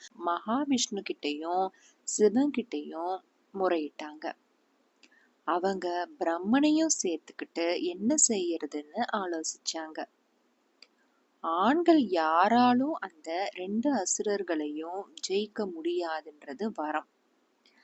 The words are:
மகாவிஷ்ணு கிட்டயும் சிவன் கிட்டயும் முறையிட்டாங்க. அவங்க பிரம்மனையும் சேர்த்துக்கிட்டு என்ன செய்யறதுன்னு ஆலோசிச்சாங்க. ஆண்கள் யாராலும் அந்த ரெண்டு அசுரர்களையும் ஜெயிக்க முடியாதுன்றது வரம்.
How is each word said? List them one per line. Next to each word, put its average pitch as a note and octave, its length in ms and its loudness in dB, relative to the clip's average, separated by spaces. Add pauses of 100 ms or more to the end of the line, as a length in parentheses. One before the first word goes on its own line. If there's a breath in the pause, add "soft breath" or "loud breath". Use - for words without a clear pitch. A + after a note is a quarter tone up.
(260 loud breath)
மகாவிஷ்ணு A#3+ 680 -2
கிட்டயும் F3 760 -4 (360 soft breath)
சிவன் A3 540 4
கிட்டயும் D#3+ 640 -6 (380)
முறையிட்டாங்க. D#3 760 -2 (1080 soft breath)
அவங்க F3 680 -2 (100)
பிரம்மனையும் C4+ 720 4 (120)
சேர்த்துக்கிட்டு E3+ 800 -2
என்ன F#3 340 0 (120)
செய்யறதுன்னு E3 760 -2 (100)
ஆலோசிச்சாங்க. F#3+ 920 -6 (1300 soft breath)
ஆண்கள் C#4 640 4
யாராலும் G#3+ 880 4
அந்த - 600 -6
ரெண்டு G#3+ 400 -2
அசுரர்களையும் F3+ 1200 -2 (160)
ஜெயிக்க G#3 300 -2
முடியாதுன்றது E3 1120 -6
வரம். D3+ 340 -6 (760 soft breath)